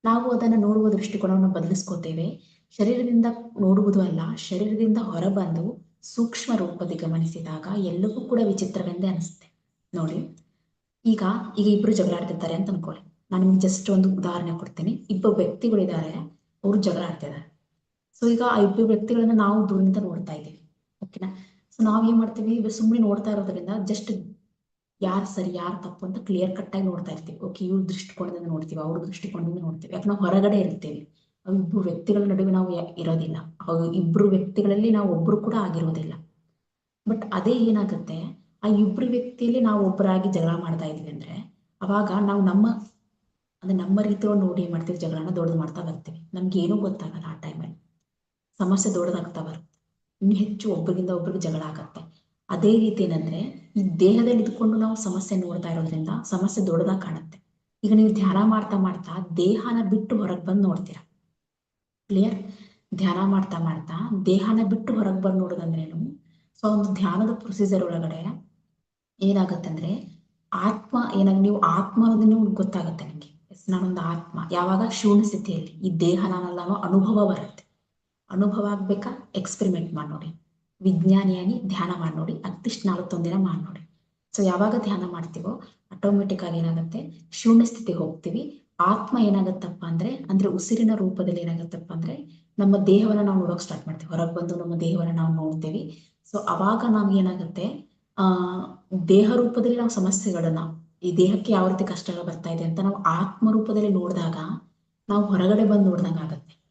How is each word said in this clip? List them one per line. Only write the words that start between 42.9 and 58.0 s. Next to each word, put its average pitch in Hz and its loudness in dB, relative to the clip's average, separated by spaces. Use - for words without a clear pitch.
ಅಂದ್ರೆ 185 -2
ನಮ್ಮ 196 4
ರೀತಿಯೊಳಗೆ 208 2
ನೋಡಿ 180 0
ಏನ್ 170 -4
ಮಾಡ್ತೀವಿ, 170 -4
ಜಗಳನ 160 -6
ದೊಡ್ಡದು 165 0
ಮಾಡ್ತಾ 160 -6
ಬರ್ತೀವಿ. - -12
ನಮ್ಗೆ 185 0
ಏನೂ 190 0
ಗೊತ್ತಾಗಲ್ಲ 190 -6
ಆ 160 -10
ಟೈಮಲ್ಲಿ, - -14
ಸಮಸ್ಯೆ 190 0
ದೊಡ್ಡದಾಗ್ತಾ 175 -4
ಬರುತ್ತೆ, - -14
ಇನ್ನು 196 6
ಹೆಚ್ಚು 208 -2
ಒಬ್ರಿಗಿಂತ 180 -2
ಒಬ್ರಿಗೆ 170 -4
ಜಗಳ 160 -4
ಆಗತ್ತೆ. - -14
ಅದೇ 208 6
ರೀತಿ 214 2
ಏನಂದ್ರೆ 165 -4
ಈ 185 0
ದೇಹದಲ್ಲಿ 233 6
ಇದ್ಕೊಂಡು 220 2
ನಾವು 220 0
ಸಮಸ್ಯೆ 190 -4
ನೋಡ್ತಾ 170 -4
ಇರೋದ್ರಿಂದ 160 -4
ಸಮಸ್ಯೆ 190 0
ದೊಡ್ಡದಾಗ್ 185 0
ಕಾಣುತ್ತೆ. - -10
ಈಗ 214 4
ನೀವು 220 8